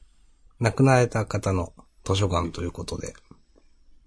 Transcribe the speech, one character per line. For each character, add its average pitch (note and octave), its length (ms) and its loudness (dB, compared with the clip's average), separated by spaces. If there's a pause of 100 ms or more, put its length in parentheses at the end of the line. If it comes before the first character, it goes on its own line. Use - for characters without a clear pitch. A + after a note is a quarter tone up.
(600)
亡 A#2 120 2
く - 100 2
な C3+ 120 6
ら B2+ 60 6
れ B2 80 2
た A2 160 -2
方 G2+ 280 -2
の F2+ 200 -2 (320)
図 F#2+ 120 0
書 G2 120 2
館 E2+ 220 0
と F2 120 -10
い E2+ 40 -4
う E2 60 -6
こ - 120 -10
と - 140 -8
で。 - 160 -10 (920)